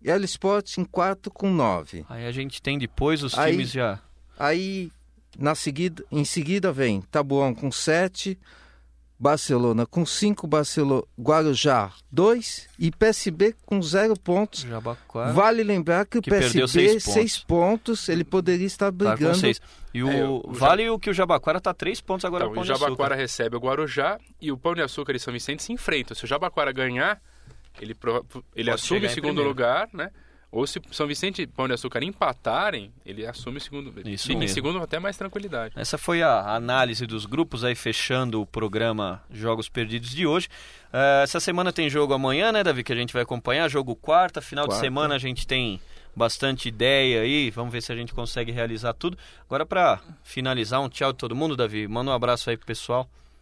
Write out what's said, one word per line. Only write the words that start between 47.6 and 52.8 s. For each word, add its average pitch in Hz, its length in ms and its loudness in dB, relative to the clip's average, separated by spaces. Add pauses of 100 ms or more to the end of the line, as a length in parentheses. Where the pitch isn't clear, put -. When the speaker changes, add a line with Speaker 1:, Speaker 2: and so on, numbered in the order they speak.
Speaker 2:
ver 117 120 -6
se - 100 -6
a - 20 -6
gente 117 200 -8
consegue 120 360 -4
realizar 117 440 -4
tudo. 180 240 -6 (260)
Agora, 139 220 -2
pra 160 340 2 (220)
finalizar, 127 580 -2
um 139 80 -2
tchau 135 240 -2
de 127 60 -8
todo 117 180 -6
mundo, 147 220 -2
Davi. 107 280 -2
Manda 120 240 -4
um 135 40 0
abraço 120 340 0
aí 117 80 -2
pro - 80 -14
pessoal. 123 420 -4 (360)